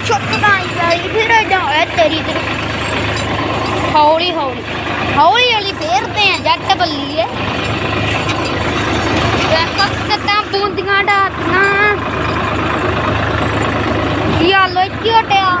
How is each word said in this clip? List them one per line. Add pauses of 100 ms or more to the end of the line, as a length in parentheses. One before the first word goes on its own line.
ਛੁੱਟ
ਨਾ (180)
ਜਾਈ
ਫਿਰ
ਜਾ (140)
ਏ (120)
ਤੇਰੀ
ਤੇ। (1600)
ਹੌਲੀ
ਹੌਲੀ, (540)
ਹੌਲੀ
ਹੌਲੀ
ਫੇਰਦੇ
ਆ
ਜੱਟ
ਬੱਲੀਏ। (2250)
ਵੇਖੋ (200)
ਕਿੱਦਾਂ (100)
ਬੂੰਦੀਆਂ
ਡਾਕੀਆਂ। (2500)
ਚੱਲ (160)
ਝੋਟਿਆ, (100)